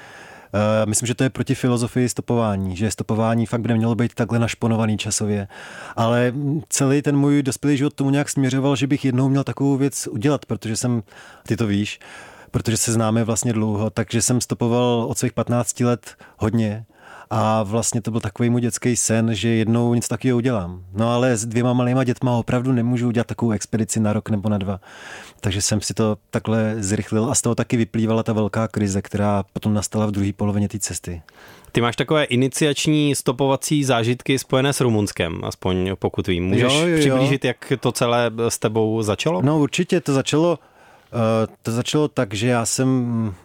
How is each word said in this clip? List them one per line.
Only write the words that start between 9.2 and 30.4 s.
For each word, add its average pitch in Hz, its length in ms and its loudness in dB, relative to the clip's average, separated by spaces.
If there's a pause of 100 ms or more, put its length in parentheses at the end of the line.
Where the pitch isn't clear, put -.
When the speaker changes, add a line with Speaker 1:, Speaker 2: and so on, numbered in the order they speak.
Speaker 1:
měl 139 140 2
takovou 139 340 0
věc 135 300 -2
udělat, 123 380 0
protože 110 320 -4
jsem, 120 260 -2 (440)
ty 110 100 -2
to 113 100 0
víš, 101 320 -2 (520)
protože 110 260 0
se - 160 0
známe 113 300 2
vlastně 113 300 -2
dlouho, 107 360 0
takže 113 320 -2
jsem 127 200 2
stopoval 120 680 0
od 127 80 -6
svých - 160 -2
patnácti 120 520 -2
let 123 300 -2 (220)
hodně. 110 480 -2 (480)
A 110 300 2
vlastně 110 380 -2
to 113 100 -6
byl 113 80 -2
takový 117 300 -2
můj 120 120 2
dětský 120 340 0
sen, 113 400 0
že 104 140 0
jednou 117 440 2
něco 117 140 0
takového 123 300 0
udělám. 92 460 -2 (100)
No 113 200 2
ale 123 240 2
s 110 80 -4
dvěma 120 280 0
malýma 123 300 2
dětma 123 340 0
opravdu 123 340 0
nemůžu 120 360 0
udělat 117 200 0
takovou 117 240 -2
expedici 107 480 -2
na 104 140 2
rok 107 160 -4
nebo 107 200 -2
na 104 80 0
dva. 95 220 -4 (600)
Takže 98 220 -2
jsem 104 200 0
si - 120 -6
to 107 240 0 (120)
takhle 110 500 0
zrychlil 107 520 0
a 110 40 -2
z - 60 -2
toho 117 140 0
taky 117 220 -2
vyplývala 113 460 0
ta 113 100 -2
velká 107 340 0
krize, 101 340 -2
která 101 420 0 (100)
potom 107 200 0
nastala 107 320 -2
v 104 60 -2
druhé 101 220 0
polovině 104 360 0